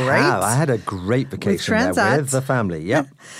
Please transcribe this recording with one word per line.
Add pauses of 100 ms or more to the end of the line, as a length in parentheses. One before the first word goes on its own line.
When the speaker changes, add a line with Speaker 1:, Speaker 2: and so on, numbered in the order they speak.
Speaker 1:
right?
Speaker 2:
have.
I
had
a
great
Speaker 1:
With
Speaker 2:
vacation
there
Speaker 1:
Transat.
Speaker 2:
with
the
family.
Yep.
Speaker 1:
<laughs> (220)